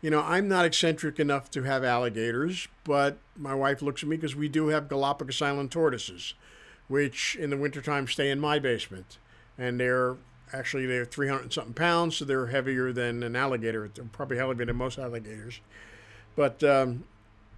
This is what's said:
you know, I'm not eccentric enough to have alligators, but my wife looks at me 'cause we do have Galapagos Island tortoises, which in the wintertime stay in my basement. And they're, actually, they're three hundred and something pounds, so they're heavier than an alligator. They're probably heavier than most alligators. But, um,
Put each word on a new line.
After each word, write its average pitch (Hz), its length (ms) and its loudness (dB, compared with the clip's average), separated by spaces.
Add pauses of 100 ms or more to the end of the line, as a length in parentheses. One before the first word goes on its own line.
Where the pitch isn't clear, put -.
you 160 80 -2
know, 151 120 6
I'm 180 260 2
not 185 160 4
eccentric 160 560 2
enough 143 320 2
to 131 120 -2
have 135 200 0
alligators, 123 840 0 (160)
but 143 320 2 (180)
my 139 180 -6
wife 135 280 2
looks 139 220 -4
at 147 40 -6
me 160 100 -2
'cause 147 180 -6
we 147 120 -2
do 151 220 2
have 147 180 0
Galapagos 139 540 -2
Island 143 300 0
tortoises, 131 640 -2 (520)
which 139 480 0
in 151 140 -4
the 139 80 -2
wintertime 139 500 -2
stay 139 220 0
in 139 100 0
my 151 200 2
basement. 110 580 -4 (400)
And 123 200 -2
they're, 127 380 2 (380)
actually, 131 320 -4
they're 123 180 0
three 139 240 -2
hundred 135 160 -2
and 120 100 -8
something 120 200 -6
pounds, 170 420 2
so - 80 -4
they're 131 240 0
heavier 127 460 0
than 120 300 -2
an 117 120 -4
alligator. 113 580 -2
They're 123 120 -14
probably 131 320 -6
heavier 123 280 -2
than 117 120 -2
most 127 200 -4
alligators. 117 640 -10 (800)
But, 143 260 2
um, 135 420 4 (520)